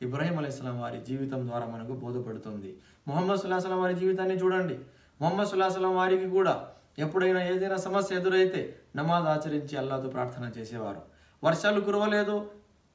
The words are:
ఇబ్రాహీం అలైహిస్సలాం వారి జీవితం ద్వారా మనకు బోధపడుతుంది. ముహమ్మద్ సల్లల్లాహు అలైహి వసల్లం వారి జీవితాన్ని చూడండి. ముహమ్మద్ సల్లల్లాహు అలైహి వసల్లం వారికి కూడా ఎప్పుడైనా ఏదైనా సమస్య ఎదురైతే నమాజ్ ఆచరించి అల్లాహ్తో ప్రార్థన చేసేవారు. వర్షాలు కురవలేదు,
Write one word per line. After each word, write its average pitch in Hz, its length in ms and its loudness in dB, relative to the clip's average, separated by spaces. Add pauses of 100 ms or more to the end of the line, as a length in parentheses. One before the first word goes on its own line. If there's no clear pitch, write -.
ఇబ్రాహీం 151 360 -2
అలైహిస్సలాం 127 440 -6
వారి 117 200 -8
జీవితం 131 460 -4
ద్వారా 120 180 -4
మనకు 113 280 -8
బోధపడుతుంది. 110 840 -8 (300)
ముహమ్మద్ 180 300 2
సల్లల్లాహు 190 140 -2
అలైహి 180 140 2
వసల్లం 185 160 0
వారి 180 140 2
జీవితాన్ని 190 400 2
చూడండి. 185 440 0 (420)
ముహమ్మద్ 190 260 2
సల్లల్లాహు 190 220 2
అలైహి 185 100 -2
వసల్లం 185 160 2
వారికి 185 340 2
కూడా 185 380 2 (320)
ఎప్పుడైనా 185 440 2
ఏదైనా 185 340 0
సమస్య 190 380 0
ఎదురైతే 185 640 2 (160)
నమాజ్ 165 300 2
ఆచరించి 151 520 0
అల్లాహ్తో 135 320 -4
ప్రార్థన 123 480 -6
చేసేవారు. 110 440 -8 (420)
వర్షాలు 202 380 4
కురవలేదు, 208 680 2 (440)